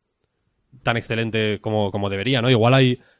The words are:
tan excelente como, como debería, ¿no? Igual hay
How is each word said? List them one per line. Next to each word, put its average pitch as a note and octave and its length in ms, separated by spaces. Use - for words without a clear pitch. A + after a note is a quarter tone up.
tan A#2 140
excelente A2 640
como, G#2+ 300
como G2+ 180
debería, G#2+ 320
¿no? B2 80
Igual A#2+ 240
hay C3 260